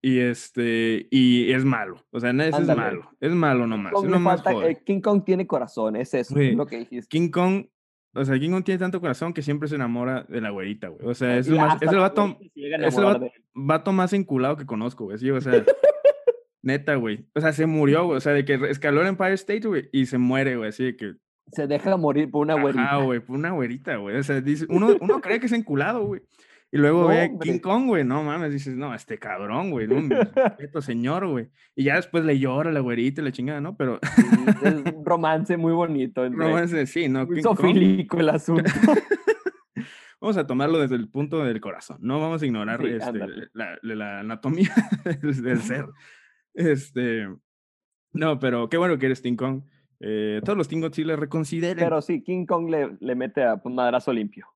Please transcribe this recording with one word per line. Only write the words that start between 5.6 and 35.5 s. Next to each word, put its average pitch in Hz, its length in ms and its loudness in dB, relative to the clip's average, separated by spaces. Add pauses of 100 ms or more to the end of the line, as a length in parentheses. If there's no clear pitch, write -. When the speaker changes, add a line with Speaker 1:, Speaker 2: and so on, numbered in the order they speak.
Speaker 2:
es 127 180 -6
eso, 135 220 -2
Speaker 1:
Güey, 143 160 4
Speaker 2:
es 226 60 2
lo 147 100 -2
que 120 120 -10
dijiste. 120 280 -12
Speaker 1:
King 165 220 0
Kong, 185 360 0 (480)
o 135 120 -2
sea, 131 120 0
King 156 140 0
Kong 185 140 0
tiene 185 140 0
tanto 185 200 -2
corazón 165 340 -4
que 160 80 -6
siempre 147 280 -4
se 151 60 -4
enamora 123 480 -4
de 113 180 -6
la 110 100 -4
güerita, 98 380 -8
güey. 80 180 -10
O 120 60 -4
sea, 123 160 -2
Speaker 2:
Ah, 123 80 2
Speaker 1:
es 127 100 0
Speaker 2:
y 156 40 2
Speaker 1:
el 156 60 4
más, 151 180 4
Speaker 2:
hasta 156 100 -2
Speaker 1:
es 160 60 4
el 196 60 4
Speaker 2:
la 185 60 6
Speaker 1:
vato, 196 200 2
Speaker 2:
güerita - 300 -6
se 147 60 -18
llega 143 180 -6
a 156 100 0
Speaker 1:
es 147 100 2
el - 60 2
Speaker 2:
enamorar 196 180 6
Speaker 1:
vato, 127 40 -6
Speaker 2:
de 120 140 -10
él. - 40 -20 (100)
Speaker 1:
vato 156 400 0
más 185 200 2
enculado 147 440 0
que 139 80 -12
conozco, 117 400 -6
güey, 101 120 -10
sí, 127 140 -2
o 131 100 0
sea, 131 100 0
Speaker 2:
<laughs> - 1080 4
Speaker 1:
neta, 143 340 0
güey. 113 380 -4
O 151 80 -2
sea, 160 100 4
se 151 140 0
murió, 156 400 4
güey, 151 120 0
o 131 40 -2
sea, 147 120 2
de 139 120 2
que 143 80 2 (160)
escaló 143 320 2
el 185 60 4
Empire 190 260 0
State, 208 340 -4
güey, 175 240 -2
y 135 140 2
se 127 140 -4
muere, 131 360 2
güey, 110 140 -4
así 117 140 -6
de 123 120 -2
que 101 200 -10 (360)
Speaker 2:
Se 147 160 -4
deja 147 300 0
morir 151 340 0
por 147 100 0
una 151 120 0
Speaker 1:
Ajá, 147 80 2
Speaker 2:
güerita. 139 360 2
Speaker 1:
güey, 131 220 0
por 123 160 -10
una 160 160 -4
güerita, 135 460 -4
güey. 101 200 -6
O 139 60 -2
sea, 139 180 -2
dice, 147 280 -2
uno, 196 200 4 (120)
uno 190 200 2
cree 214 180 -2
que 254 80 -6
es 214 40 0
enculado, 214 540 -2
güey. 202 160 -8 (500)
Y 143 60 0
luego 156 260 6
Speaker 2:
No, 165 60 6
Speaker 1:
ve 165 120 6
a 175 40 4
Speaker 2:
hombre. 165 260 -4
Speaker 1:
King 175 80 -2
Kong, 226 280 0
güey. 180 160 2
No 135 200 0
mames, 151 280 -4
dices, 139 240 -8
"No, 131 200 -8
este 107 240 -12
cabrón, 110 500 -6
güey, 117 180 -4
no, 127 140 2
mi 151 80 -4
Speaker 2:
<laughs> 240 260 2
Speaker 1:
respeto, 156 460 -2
señor", 139 460 -4
güey. 123 220 -6 (260)
Y 135 80 -2
ya 143 140 2
después 170 280 -2
le 143 140 2
llora 139 320 0
a - 20 -2
la 147 60 0
güerita 127 420 -2
y 147 40 -4
la 131 60 -2
chingada, 143 300 -6
¿no? 170 160 -10
Pero 127 220 -4 (160)
Speaker 2:
Sí, 233 80 8 (400)
es 196 100 4 (220)
un 156 100 -14
romance 165 520 2